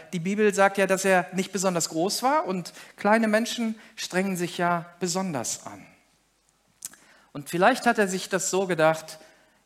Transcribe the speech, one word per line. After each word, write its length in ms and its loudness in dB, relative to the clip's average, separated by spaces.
die 60 -4
Bibel 320 0
sagt 280 2
ja, 80 4
dass 180 0
er 280 4
nicht 180 -2
besonders 380 -2
groß 340 -2
war 240 2
und 260 -6
kleine 300 4
Menschen 520 -2
strengen 400 -2
sich 220 -4
ja 300 0
besonders 680 -4
an. 180 -16
Und 180 -12
vielleicht 340 4
hat 140 4
er 80 4
sich 220 -6
das 200 -2
so 160 0
gedacht: 540 0